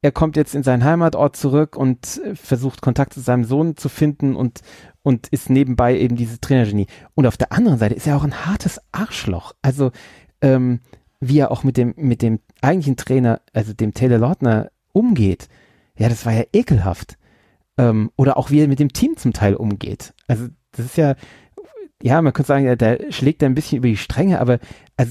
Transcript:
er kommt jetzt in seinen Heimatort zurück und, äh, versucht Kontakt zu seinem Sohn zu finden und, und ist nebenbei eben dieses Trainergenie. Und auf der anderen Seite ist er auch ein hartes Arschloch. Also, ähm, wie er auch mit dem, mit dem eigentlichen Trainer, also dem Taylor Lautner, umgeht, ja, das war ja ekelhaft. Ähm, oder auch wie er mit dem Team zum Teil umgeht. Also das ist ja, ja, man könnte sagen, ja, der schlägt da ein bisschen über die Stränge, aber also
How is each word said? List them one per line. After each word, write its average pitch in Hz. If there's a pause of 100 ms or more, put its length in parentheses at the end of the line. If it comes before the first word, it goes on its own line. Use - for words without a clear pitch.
er 143
kommt 156
jetzt 147
in 143
seinen 127
Heimatort 160
zurück 147
und, 131
äh, 202
versucht 131
Kontakt 135
zu 139
seinem 123
Sohn 147
zu -
finden 143
und, 120 (420)
und 127
ist -
nebenbei 127
eben 120
dieses 117
Trainergenie. 104 (280)
Und 139
auf 113
der -
anderen 185
Seite 107
ist -
er 147
auch 143
ein 143
hartes 190 (140)
Arschloch. -
Also, 131 (520)
ähm, 127 (400)
wie 131
er 135
auch -
mit 131
dem, 120
mit 127
dem 110 (200)
eigentlichen 139
Trainer, 123 (140)
also 107
dem 107
Taylor 123
Lautner, 117 (220)
umgeht, 170 (480)
ja, 110
das 117
war 117
ja 113
ekelhaft. 98 (600)
Ähm, 110
oder 135
auch -
wie 147
er 151
mit 135
dem 147
Team 311
zum -
Teil 101
umgeht. - (160)
Also 120 (260)
das 117
ist -
ja, 147 (840)
ja, 160
man 139
könnte -
sagen, 139
ja, 123
der 117
schlägt -
da 147
ein 131
bisschen 147
über 123
die 110
Stränge, 185
aber 120 (360)
also 120